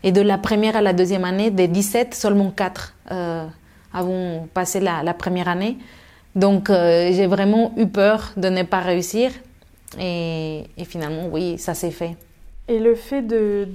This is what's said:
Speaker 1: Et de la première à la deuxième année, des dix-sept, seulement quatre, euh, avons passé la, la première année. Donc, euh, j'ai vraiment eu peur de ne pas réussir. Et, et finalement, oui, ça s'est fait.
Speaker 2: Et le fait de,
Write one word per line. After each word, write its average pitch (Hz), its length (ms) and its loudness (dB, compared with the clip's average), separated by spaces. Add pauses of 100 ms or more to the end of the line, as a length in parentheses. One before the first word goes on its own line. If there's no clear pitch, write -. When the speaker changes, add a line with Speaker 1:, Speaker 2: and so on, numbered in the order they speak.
Speaker 1:
Et 190 80 2
de 196 100 6
la 202 160 4
première 214 380 0
à 220 60 2
la 190 120 4
deuxième 185 320 2
année, 190 240 0
des 185 180 2
dix-sept, 202 460 0
seulement 202 380 2
quatre, - 420 -6 (180)
euh, 170 360 -6 (460)
avons 180 600 -4
passé 185 260 -2
la, 175 220 0
la 170 140 -2
première 180 320 -2
année. 190 320 -2 (560)
Donc, 196 340 4
euh, 175 420 4
j'ai 190 140 4
vraiment 202 520 2
eu 220 100 2
peur 208 500 2
de 185 120 0
ne 185 120 0
pas 185 200 0
réussir. 180 500 0 (680)
Et, 165 680 -4 (120)
et 175 80 -10
finalement, 160 460 -8
oui, 170 260 -4
ça 170 160 -6
s'est 170 160 -4
fait. 170 260 -8 (520)
Speaker 2:
Et 233 100 0
le 226 160 4
fait 254 300 -4
de, 208 520 0